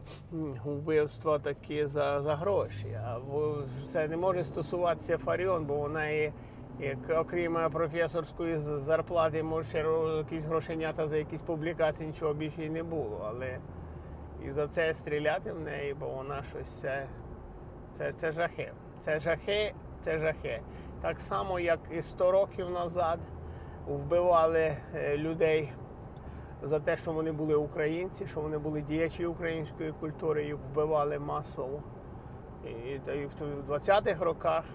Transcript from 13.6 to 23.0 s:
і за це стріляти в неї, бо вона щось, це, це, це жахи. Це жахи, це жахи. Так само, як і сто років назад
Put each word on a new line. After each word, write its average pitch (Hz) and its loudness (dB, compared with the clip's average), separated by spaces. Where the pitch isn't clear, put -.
і 135 -6
за 147 0
це 160 2
стріляти 156 0
в 170 -6
неї, 147 -4
бо 139 -6
вона 135 -4
щось, - -10
це, 135 -2
це, 143 -2
це 160 -2
жахи. 156 -2
Це 156 2
жахи, 196 0
це 160 0
жахи. 151 -2
Так 165 -2
само, 196 -2
як 165 4
і 160 -2
сто - 4
років 190 4
назад 175 2